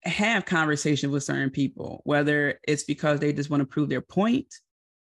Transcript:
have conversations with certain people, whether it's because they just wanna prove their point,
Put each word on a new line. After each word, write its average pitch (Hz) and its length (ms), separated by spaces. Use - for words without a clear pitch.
have 202 420
conversations 151 640
with 139 100
certain 139 280
people, - 560
whether 147 600
it's 147 200
because 147 340
they 147 140
just 147 160
wanna 139 160
prove 143 240
their 131 120
point, 233 460